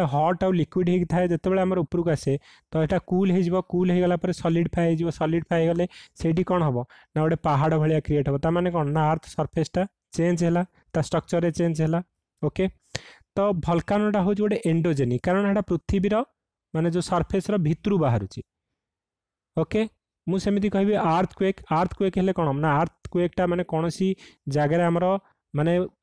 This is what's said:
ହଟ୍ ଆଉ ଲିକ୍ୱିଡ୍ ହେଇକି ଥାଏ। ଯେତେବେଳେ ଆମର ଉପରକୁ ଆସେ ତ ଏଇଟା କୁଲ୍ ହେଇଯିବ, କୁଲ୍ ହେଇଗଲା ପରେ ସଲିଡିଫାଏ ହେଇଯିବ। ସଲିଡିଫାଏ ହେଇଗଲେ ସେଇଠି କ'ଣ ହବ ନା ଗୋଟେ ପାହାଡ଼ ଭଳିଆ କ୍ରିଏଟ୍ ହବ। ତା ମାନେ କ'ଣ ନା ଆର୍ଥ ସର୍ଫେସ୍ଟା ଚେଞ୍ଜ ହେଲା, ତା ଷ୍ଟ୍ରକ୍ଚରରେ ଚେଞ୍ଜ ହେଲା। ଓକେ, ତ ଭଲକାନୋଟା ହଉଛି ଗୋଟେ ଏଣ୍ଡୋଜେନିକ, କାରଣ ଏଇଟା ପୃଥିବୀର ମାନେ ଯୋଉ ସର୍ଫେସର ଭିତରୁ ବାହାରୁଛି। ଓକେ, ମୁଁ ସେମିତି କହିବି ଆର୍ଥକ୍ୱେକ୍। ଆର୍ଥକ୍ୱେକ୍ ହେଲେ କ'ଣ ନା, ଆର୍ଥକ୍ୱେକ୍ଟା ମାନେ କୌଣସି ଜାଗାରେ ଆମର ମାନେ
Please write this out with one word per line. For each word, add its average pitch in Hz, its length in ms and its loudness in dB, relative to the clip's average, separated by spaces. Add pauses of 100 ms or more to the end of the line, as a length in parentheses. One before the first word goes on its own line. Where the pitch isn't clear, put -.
ହଟ୍ 156 380 2
ଆଉ 190 80 2
ଲିକ୍ୱିଡ୍ 175 380 0
ହେଇକି 180 140 2
ଥାଏ। 175 240 0
ଯେତେବେଳେ 185 340 0
ଆମର 185 160 0
ଉପରକୁ 170 320 -2
ଆସେ 143 220 -2 (400)
ତ - 40 -
ଏଇଟା 160 220 0
କୁଲ୍ 190 340 0
ହେଇଯିବ, 175 280 2
କୁଲ୍ 180 300 -2
ହେଇଗଲା 180 260 2
ପରେ 175 160 -2
ସଲିଡିଫାଏ 170 560 0
ହେଇଯିବ। 165 220 0
ସଲିଡିଫାଏ 165 500 -2
ହେଇଗଲେ 170 260 0 (280)
ସେଇଠି 165 300 0
କ'ଣ 180 180 0
ହବ 139 140 0 (400)
ନା - 60 0
ଗୋଟେ 160 140 2
ପାହାଡ଼ 156 400 0
ଭଳିଆ 156 240 2
କ୍ରିଏଟ୍ 147 280 -2
ହବ। 139 100 0
ତା 160 120 0
ମାନେ 175 200 0
କ'ଣ 165 180 -2
ନା 156 220 0
ଆର୍ଥ 160 180 -2
ସର୍ଫେସ୍ଟା 165 540 -4 (300)
ଚେଞ୍ଜ 170 320 0
ହେଲା, 170 200 2 (300)
ତା 165 60 0
ଷ୍ଟ୍ରକ୍ଚରରେ 170 500 -2
ଚେଞ୍ଜ 165 320 0
ହେଲା। 165 200 0 (400)
ଓକେ, 185 260 -2 (680)
ତ - 20 -2 (140)
ଭଲକାନୋଟା 202 720 0
ହଉଛି 202 200 0
ଗୋଟେ 208 240 0
ଏଣ୍ଡୋଜେନିକ, 156 560 2
କାରଣ 196 260 2
ଏଇଟା 196 120 2
ପୃଥିବୀର 202 640 0 (500)
ମାନେ 165 160 0
ଯୋଉ 170 120 -2
ସର୍ଫେସର 190 540 -2
ଭିତରୁ 175 420 0
ବାହାରୁଛି। 113 440 0 (1120)
ଓକେ, 214 320 -2 (400)
ମୁଁ 190 100 0
ସେମିତି 202 300 0
କହିବି 196 260 0
ଆର୍ଥକ୍ୱେକ୍। 190 680 0 (100)
ଆର୍ଥକ୍ୱେକ୍ 180 480 0
ହେଲେ 185 140 0
କ'ଣ 160 200 -2
ନା, 147 200 -2
ଆର୍ଥକ୍ୱେକ୍ଟା 175 760 -2
ମାନେ 175 180 -2
କୌଣସି 170 520 -2 (320)
ଜାଗାରେ 147 340 2
ଆମର 175 380 0 (340)
ମାନେ 170 320 0 (160)